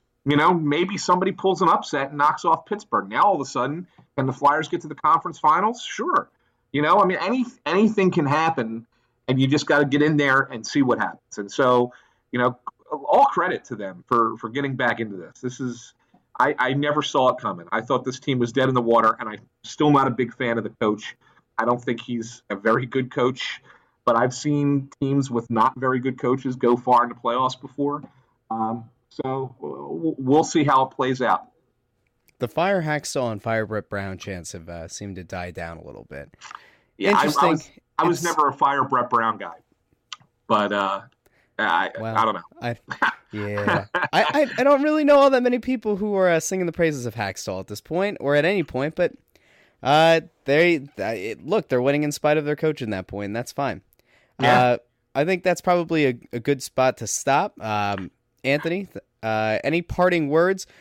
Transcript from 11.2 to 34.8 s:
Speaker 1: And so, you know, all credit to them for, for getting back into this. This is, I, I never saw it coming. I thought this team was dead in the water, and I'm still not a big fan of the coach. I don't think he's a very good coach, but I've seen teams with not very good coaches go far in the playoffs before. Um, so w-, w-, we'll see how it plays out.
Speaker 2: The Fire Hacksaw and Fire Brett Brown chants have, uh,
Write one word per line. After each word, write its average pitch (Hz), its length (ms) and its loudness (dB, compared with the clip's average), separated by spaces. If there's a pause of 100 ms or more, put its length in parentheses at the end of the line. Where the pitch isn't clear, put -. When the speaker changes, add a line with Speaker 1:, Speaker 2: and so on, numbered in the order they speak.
Speaker 1:
And 101 120 -8
so, 123 440 2 (380)
you 123 80 -4
know, 123 180 0 (340)
all 151 340 4
credit 175 400 -2
to 120 120 -12
them 95 300 -12
for, 113 300 2
for 113 120 -10
getting 135 260 -6
back 117 240 -2
into 107 160 -6
this. 85 240 -16
This 127 220 -8
is, 120 320 -10 (440)
I, 147 220 2
I 127 140 0
never 147 280 0
saw 131 280 2
it 120 100 0
coming. 87 320 -8
I 107 80 -2
thought 127 240 -2
this 127 160 -6
team 135 180 -2
was 117 140 0
dead 131 160 2
in 131 80 0
the 127 60 2
water, 113 360 4
and 110 120 -10
I'm 107 100 -12 (240)
still - 280 2
not 135 160 6
a 127 40 0
big 120 240 -4
fan 117 220 -2
of 104 80 -4
the 104 40 -8 (120)
coach. 107 340 -2 (420)
I 113 60 -2
don't 123 180 0
think 117 200 0
he's 117 480 -8
a 104 60 -4
very 110 300 2
good 127 260 -4
coach, 131 500 -2 (420)
but 120 140 4
I've 127 160 2
seen 143 560 0 (100)
teams 135 320 0
with 117 180 -2
not 117 300 2
very 131 200 0
good 127 200 -4
coaches 127 380 -2
go 123 180 4
far 120 280 4
in 120 60 -2
the 117 60 -14
playoffs 127 440 -4
before. 143 440 -6 (480)
Um, 113 380 -6 (200)
so 131 500 -8
w-, 71 180 -12
w-, 156 420 -6
we'll 139 240 4
see 160 220 0
how 135 200 4
it - 60 -12
plays 127 300 -2
out. 104 260 0 (920)
Speaker 2:
The 123 80 -4
Fire 180 360 0
Hacksaw 147 480 -4
and 107 100 -8
Fire 113 240 -2
Brett 104 240 -8
Brown 98 300 -8
chants 92 320 -12
have, 85 180 -16
uh, 85 180 -12